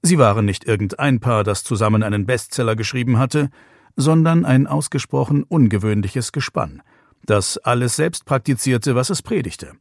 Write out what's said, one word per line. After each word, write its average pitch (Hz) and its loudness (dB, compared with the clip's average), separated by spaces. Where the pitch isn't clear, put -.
Sie 165 4
waren 107 4
nicht 98 -4
irgendein 110 0
Paar, 110 0
das 101 -2
zusammen 107 0
einen 104 -2
Bestseller 117 -2
geschrieben 117 -2
hatte, 139 0
sondern 160 2
ein 143 4
ausgesprochen 143 -2
ungewöhnliches 107 0
Gespann, - -6
das 104 0
alles 120 -2
selbst 165 -4
praktizierte, 131 0
was 123 0
es 165 -4
predigte. - -6